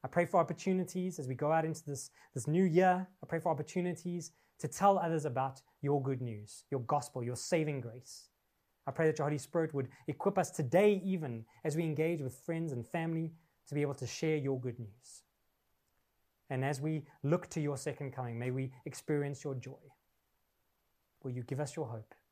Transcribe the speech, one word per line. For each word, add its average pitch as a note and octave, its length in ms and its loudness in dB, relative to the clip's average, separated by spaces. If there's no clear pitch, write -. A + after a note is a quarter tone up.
I C#3 40 -6
pray F3 180 4
for F#3 140 4
opportunities F3+ 800 0
as C3+ 80 -4
we B2+ 80 -4
go D3 160 0
out D#3+ 120 4
into D#3+ 220 -4
this, C#3 240 -8
this B2 140 -4
new E3 160 4
year. F#3 440 6
I - 60 -14
pray E3 120 -2
for E3 120 0
opportunities F3 800 -4
to - 80 -4
tell G3 300 4
others D#3+ 280 0
about C3 360 -2
your C#3+ 200 2
good C3 200 -2
news, G#2+ 500 -10
your C3+ 100 0
gospel, C3 420 -2
your B2 120 -2
saving D3+ 460 0
grace. A#2 480 -14
I C#3 40 -4
pray D#3+ 160 2
that D#3 120 2
your C#3+ 80 2
Holy D3+ 100 0
Spirit D#3+ 380 0
would C3+ 140 0
equip F#3+ 320 0
us E3 100 2
today, F#3+ 560 4
even D3 400 -2
as D3+ 120 0
we E3+ 80 0
engage D#3+ 380 0
with B2+ 120 -4
friends E3 380 -4
and A#2+ 140 -4
family, E3 460 -2
to C#3+ 80 -6
be D3 60 2
able C#3+ 120 0
to C3 140 -6
share D#3 300 0
your C3+ 220 0
good B2 200 -6
news. - 440 -16
And C3 160 0
as C#3 160 -2
we D#3 220 -2
look F3 280 2
to E3 100 -2
your C#3+ 160 0
second C#3 340 -6
coming, A#2+ 280 -6
may B2 120 -2
we C3 220 -4
experience C#3+ 580 -4
your C#3 120 -6
joy. B2+ 240 -12
Will C3+ 80 -6
you B2 120 -6
give C3 160 -4
us D3 160 -4
your D#3 100 -4
hope? A2+ 300 -10